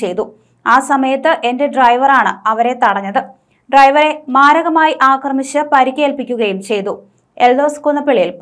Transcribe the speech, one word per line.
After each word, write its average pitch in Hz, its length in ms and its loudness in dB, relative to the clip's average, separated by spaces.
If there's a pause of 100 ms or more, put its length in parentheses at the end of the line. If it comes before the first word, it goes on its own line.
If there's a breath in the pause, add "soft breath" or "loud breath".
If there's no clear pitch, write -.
ചെയ്തു. 190 240 -4 (400)
ആ 226 100 4 (140)
സമയത്ത് 269 440 0 (180)
എന്റെ 262 240 -2
ഡ്രൈവറാണ് 254 580 2 (200)
അവരെ 233 300 -2
തടഞ്ഞത്. 202 380 -2 (480)
ഡ്രൈവറെ 277 420 4 (240)
മാരകമായി 311 580 2 (200)
ആക്രമിച്ച് 269 460 -4 (120)
പരിക്കേൽപ്പിക്കുകയും 262 880 -2 (100)
ചെയ്തു. 202 240 -4 (440)
എൽദോസ് 277 480 0
കുന്നപ്പിള്ളിയിൽ 285 460 0 (100)